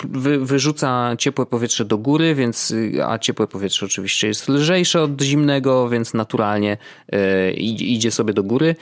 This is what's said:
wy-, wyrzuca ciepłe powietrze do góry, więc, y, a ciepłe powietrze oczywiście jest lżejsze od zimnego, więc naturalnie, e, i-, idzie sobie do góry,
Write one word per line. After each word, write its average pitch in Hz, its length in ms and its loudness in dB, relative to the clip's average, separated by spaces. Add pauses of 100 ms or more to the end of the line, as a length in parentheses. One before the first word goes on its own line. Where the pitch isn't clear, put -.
wy-, 135 360 0
wyrzuca 127 720 0
ciepłe 131 280 0
powietrze 117 400 -2
do 107 120 0
góry, 151 380 2
więc, 120 360 0
y, 107 340 0
a 113 140 -2
ciepłe - 280 0
powietrze 98 380 -4
oczywiście 98 420 -2
jest 107 220 -2
lżejsze 165 540 2
od 143 180 -2
zimnego, 139 680 2
więc 117 240 -2
naturalnie, 104 640 0 (340)
e, 95 400 2
i-, 113 420 -2
idzie 113 180 0
sobie 107 220 0
do 101 100 2
góry, 139 380 2